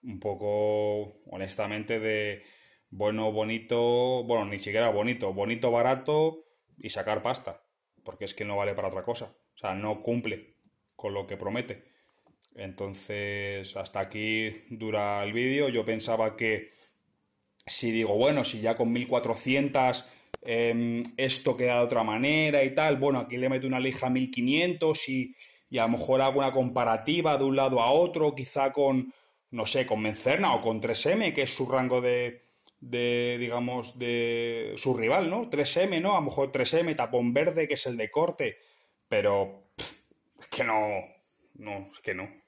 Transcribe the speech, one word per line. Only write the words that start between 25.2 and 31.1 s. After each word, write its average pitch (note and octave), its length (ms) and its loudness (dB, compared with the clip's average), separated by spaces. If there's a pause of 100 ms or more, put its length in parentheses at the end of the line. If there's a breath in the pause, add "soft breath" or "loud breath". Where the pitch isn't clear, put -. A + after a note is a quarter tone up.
y B2+ 120 -4
a A2+ 40 4
lo A#2 140 2
mejor C3 240 2
hago C3+ 160 4
una C3+ 160 2
comparativa B2+ 840 2
de C3+ 60 2
un C3+ 100 2
lado C3 260 4
a A#2 100 4
otro, D#3 440 4
quizá C3+ 360 -2
con, C3+ 400 2 (400 loud breath)
no A#2 140 -4
sé, C3 200 0
con A2 160 0
Mencerna C#3 520 2
o A2+ 80 0
con A2+ 200 0
tres A2+ 240 -2
M, F#3 280 2